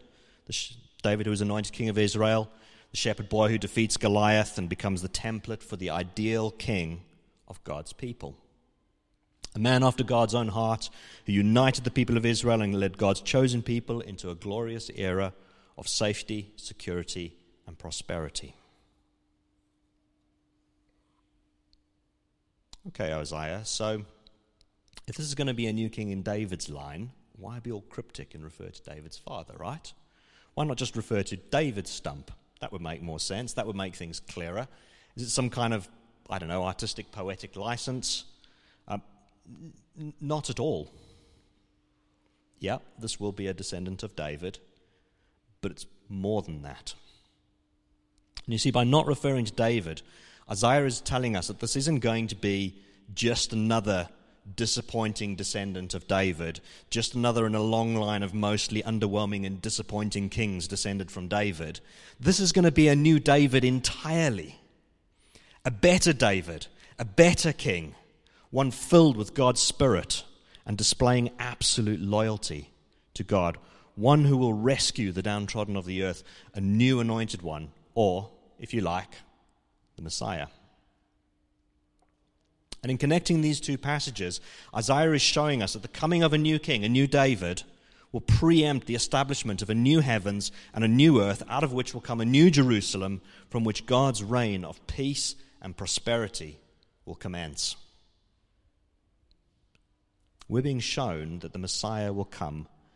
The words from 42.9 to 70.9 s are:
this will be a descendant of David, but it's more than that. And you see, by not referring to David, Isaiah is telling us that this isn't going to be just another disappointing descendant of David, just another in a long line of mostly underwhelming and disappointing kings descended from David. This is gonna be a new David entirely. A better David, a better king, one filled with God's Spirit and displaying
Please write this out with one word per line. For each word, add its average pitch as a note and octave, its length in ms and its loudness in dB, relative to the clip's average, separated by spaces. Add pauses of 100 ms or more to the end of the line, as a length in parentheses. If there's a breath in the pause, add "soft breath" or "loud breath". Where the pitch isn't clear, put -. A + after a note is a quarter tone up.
this A2+ 220 -10
will G#2 120 -4
be G2 160 -6
a F#2+ 60 -4
descendant F#2 500 -8
of G#2+ 120 -12
David, D2+ 440 -8 (1040)
but F#2+ 100 -6
it's - 140 -16 (240)
more G2+ 320 -2
than D#2 220 -10
that. - 320 -14 (1500 soft breath)
And A#2 80 -4
you A2 40 -2
see, C3 140 2
by B2 120 4
not C#3+ 220 6
referring C3+ 400 0
to G2+ 80 -10
David, A2+ 480 0 (500 loud breath)
Isaiah A#2+ 340 4
is B2 140 -2
telling B2+ 360 -2
us E2+ 120 -2
that - 120 -10
this - 160 -4
isn't C#3 240 0
going A2+ 280 0
to G#2+ 80 -6
be G2 400 -2 (380 loud breath)
just A#2 400 0
another G#2+ 560 0 (460 soft breath)
disappointing A2 800 -4
descendant F#2+ 580 -6
of F2+ 140 -10
David, E2+ 520 0 (300 loud breath)
just - 240 -2
another A#2 320 2
in G#2+ 80 0
a G#2+ 80 0
long A2+ 340 2
line G#2 280 0
of F2+ 100 -6
mostly G#2+ 480 0
underwhelming G#2 640 -2
and F#2+ 160 -8
disappointing G#2 680 -4
kings F#2+ 380 -4
descended G2 440 -6
from F2+ 160 -10
David. F2 540 -2 (380 loud breath)
This F3 200 2
is F#3 120 2
gonna F3 200 6
be D3+ 160 6
a C#3+ 80 8
new D3+ 240 8
David C#3 440 6
entirely. B2+ 960 0 (1040 soft breath)
A B2 60 -2
better F3 420 6
David, F#2+ 520 2 (320 loud breath)
a A#2+ 80 -6
better E3 480 4
king, E2+ 400 -4 (560 soft breath)
one C3 220 0
filled D#3+ 460 6
with G#2 180 -6
God's C3 260 4
Spirit - 640 2 (420 soft breath)
and G#2+ 100 -4
displaying A#2+ 600 2